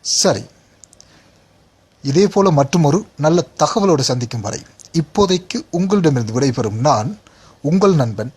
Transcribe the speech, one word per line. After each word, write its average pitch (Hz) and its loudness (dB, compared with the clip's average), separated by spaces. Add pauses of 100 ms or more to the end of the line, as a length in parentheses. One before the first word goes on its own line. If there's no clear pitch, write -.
சரி, - 0 (1600)
இதே 147 2
போல 196 2
மற்றுமொரு 147 2 (180)
நல்ல 160 2 (160)
தகவலோடு 170 0
சந்திக்கும் 120 -6
வரை - -8 (400)
இப்போதைக்கு 185 -2 (120)
உங்களிடமிருந்து 165 0
விடைபெறும் 117 -2
நான் 120 0 (520)
உங்கள் 190 2
நண்பன் 117 -4